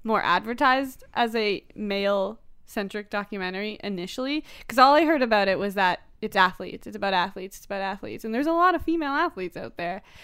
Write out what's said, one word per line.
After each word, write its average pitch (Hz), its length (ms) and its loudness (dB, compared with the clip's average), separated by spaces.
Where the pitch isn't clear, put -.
more 220 180 2
advertised 254 880 0
as 233 240 0
a 208 260 0
male-centric 202 1400 -4
documentary 202 760 -6
initially, 254 580 -4
'cause 233 120 0
all 269 160 10
I 320 100 6
heard 302 160 4
about 214 280 4
it 185 100 2
was 196 160 -4
that 185 260 2
it's 220 120 -8
athletes, 185 520 0
it's 214 100 -12
about 196 160 -2
athletes, 190 460 -4
it's - 80 -20
about 196 160 -6
athletes. 190 420 -8
And 220 100 -6
there's 285 120 0
a 330 60 2
lot 339 220 4
of 311 60 -2
female 320 320 -2
athletes 285 460 -4
out - 180 -12
there. 175 240 -6